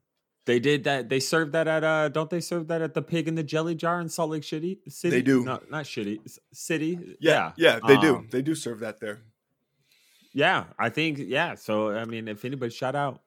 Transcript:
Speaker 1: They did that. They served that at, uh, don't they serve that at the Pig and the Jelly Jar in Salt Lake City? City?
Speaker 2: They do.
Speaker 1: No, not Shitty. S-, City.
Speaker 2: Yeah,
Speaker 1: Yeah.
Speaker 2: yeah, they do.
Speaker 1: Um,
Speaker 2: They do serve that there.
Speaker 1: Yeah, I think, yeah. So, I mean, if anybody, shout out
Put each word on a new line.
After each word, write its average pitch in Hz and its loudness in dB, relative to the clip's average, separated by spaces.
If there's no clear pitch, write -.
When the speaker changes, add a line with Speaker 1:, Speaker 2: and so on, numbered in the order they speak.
Speaker 1:
They 123 4
did 139 2
that. 135 0
They 131 2
served 160 0
that 160 2
at, 160 2
uh, 156 2
don't 156 -2
they 175 -4
serve 165 -4
that 165 -2
at 160 -4
the 156 -2
Pig 160 -2
and 160 -2
the 160 -2
Jelly 160 -2
Jar 170 -2
in 170 -6
Salt 156 -2
Lake 156 -4
City? 165 -6
City? 170 -2
Speaker 2:
They 127 2
do. 127 4
Speaker 1:
No, 127 -6
not 147 -8
Shitty. 107 -6
S-, - -20
City. 165 -4
Speaker 2:
Yeah, 117 4
Speaker 1:
Yeah. 156 6
Speaker 2:
yeah, 117 -2
they 135 12
do. 120 6
Speaker 1:
Um, 110 -10
Speaker 2:
They 127 -2
do 156 -2
serve 117 -8
that 110 -8
there. 107 -8
Speaker 1:
Yeah, 147 4
I 110 2
think, 151 -2
yeah. 135 -2
So, 107 -2
I 107 -4
mean, 113 -8
if 104 -10
anybody, 123 -6
shout 131 -4
out 143 -4